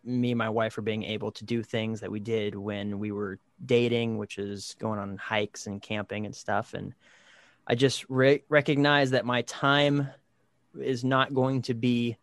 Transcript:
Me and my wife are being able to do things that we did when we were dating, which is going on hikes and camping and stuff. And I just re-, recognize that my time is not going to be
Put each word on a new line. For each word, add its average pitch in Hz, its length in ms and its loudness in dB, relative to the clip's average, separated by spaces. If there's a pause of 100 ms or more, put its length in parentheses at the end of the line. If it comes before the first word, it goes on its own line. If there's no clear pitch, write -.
Me 123 260 0
and 120 80 0
my 113 100 0
wife 113 300 0
are 107 40 -8
being 107 200 -2
able 107 300 -4
to - 120 -14
do 117 200 -2
things 113 340 -4
that 101 140 -8
we 107 80 -4
did 104 340 -2
when 101 460 -6
we 104 100 -4
were 101 300 -6 (260)
dating, 117 520 2
which 104 200 -8
is 101 400 -8
going 110 220 -4
on 98 160 -8
hikes - 500 -4
and 98 160 -8
camping 104 440 -6
and 107 100 -10
stuff. 104 380 -4
And 98 200 -10 (720)
I - 80 2
just 127 340 2
re-, 135 400 4
recognize 143 640 4
that 120 160 2
my 123 160 2
time 143 640 2 (760)
is 127 220 -2
not 131 320 2
going 131 280 2
to 123 120 -4
be 120 480 0